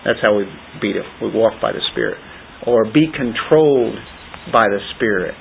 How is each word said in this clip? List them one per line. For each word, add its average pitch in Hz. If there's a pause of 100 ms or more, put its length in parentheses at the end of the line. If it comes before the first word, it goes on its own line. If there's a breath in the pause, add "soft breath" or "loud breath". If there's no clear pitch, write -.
That's -
how 107
we 101 (360)
beat 101
it. 98 (160)
We 110
walk 110
by 110
the 95 (120)
Spirit. - (480 loud breath)
Or 117
be 117
controlled 127 (560)
by 113
the 101 (160)
Spirit. 98